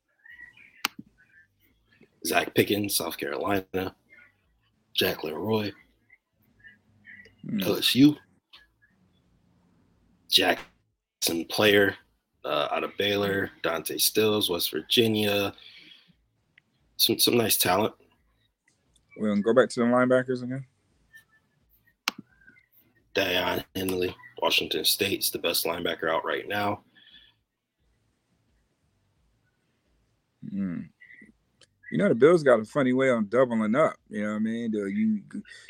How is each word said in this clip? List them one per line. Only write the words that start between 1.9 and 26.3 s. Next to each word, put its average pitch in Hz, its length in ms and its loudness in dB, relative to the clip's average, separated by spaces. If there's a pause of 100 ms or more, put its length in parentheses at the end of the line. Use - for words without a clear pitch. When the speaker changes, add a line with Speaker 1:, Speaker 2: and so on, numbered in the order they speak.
Speaker 1:
Zach 87 280 -2
Pickens, 101 420 0
South 85 200 -4
Carolina. 92 760 -4 (1000)
Jack 90 320 -2
Leroy. 101 480 -4 (1800)
Speaker 2:
Hmm. 101 140 -4
Speaker 1:
L 95 160 -2
S - 160 0
U. 143 200 6 (2250)
Jackson - 1200 -4
Player, 101 480 4 (480)
uh, 73 260 -2
out 82 140 -2
of - 140 -8
Baylor. 101 540 -2 (100)
Dante 80 340 -4
Stills, 107 540 2
West 87 200 -4
Virginia. 104 840 0 (1400)
Some, - 220 0
some - 180 2
nice 110 200 2
talent. 104 360 2 (1200)
Speaker 2:
We'll 104 260 0
go 110 100 2
back 123 180 6
to 123 100 -2
the 117 60 2
linebackers 127 580 2
again. 131 200 -8 (2500)
Speaker 1:
Daiyan 90 480 -2 (100)
Henley, 92 400 -4 (260)
Washington 80 440 -2
State's - 440 -2
the 87 120 -8
best 85 260 -2
linebacker 85 420 -4
out 80 160 -2
right 76 220 -6